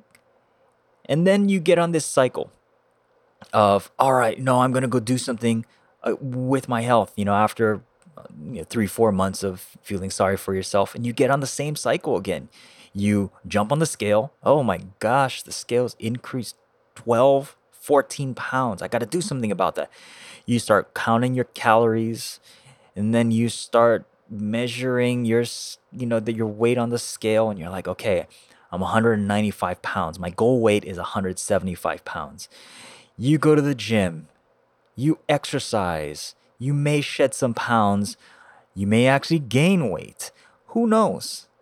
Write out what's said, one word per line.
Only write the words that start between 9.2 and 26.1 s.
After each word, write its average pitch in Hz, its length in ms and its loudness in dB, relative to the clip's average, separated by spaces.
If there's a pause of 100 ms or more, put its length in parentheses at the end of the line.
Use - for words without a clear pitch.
of 95 380 -8
feeling 95 300 -8
sorry 98 260 0
for 98 180 -4
yourself, 95 400 -2
and 117 120 -6
you 120 80 -4
get 131 160 2
on 143 100 2
the 135 60 -6
same - 300 -6
cycle 139 400 -2
again. 92 340 -6 (420)
You 101 380 0 (160)
jump 104 240 -2
on 147 80 0
the 160 80 2
scale. 107 460 0 (100)
"Oh 139 220 4
my 92 140 0 (200)
gosh, 127 440 0
the - 100 -16
scale's 120 480 -2
increased 120 560 -8 (400)
twelve, 135 600 2 (140)
fourteen 135 640 0
pounds. 120 480 -4
I 95 60 -8
gotta 117 180 -2
do 170 140 -4
something 120 320 -4
about 90 240 0
that." 73 140 -6 (560)
You 120 120 2
start - 360 2
counting 120 400 0
your 123 100 0
calories, 113 960 0 (560)
and 107 180 0
then 117 160 4
you 113 200 2
start 117 540 2 (240)
measuring 123 1000 -2
your 117 160 4
s-, - 360 -8 (140)
you 127 140 -8
know, 117 120 0